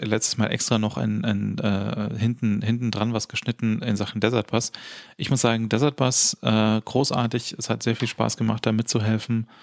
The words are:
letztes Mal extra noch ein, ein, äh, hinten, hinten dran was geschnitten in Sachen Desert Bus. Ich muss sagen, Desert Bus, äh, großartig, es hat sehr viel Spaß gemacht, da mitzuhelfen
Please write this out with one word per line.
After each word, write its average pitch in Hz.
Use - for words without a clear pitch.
letztes 110
Mal 110
extra -
noch 107
ein, 110
ein, 104
äh, 104
hinten, 113
hinten 117
dran 107
was 110
geschnitten -
in 110
Sachen 101
Desert 110
Bus. 117
Ich -
muss 135
sagen, 113
Desert 139
Bus, -
äh, 110
großartig, 123
es -
hat 117
sehr 117
viel 120
Spaß 113
gemacht, 110
da 113
mitzuhelfen 110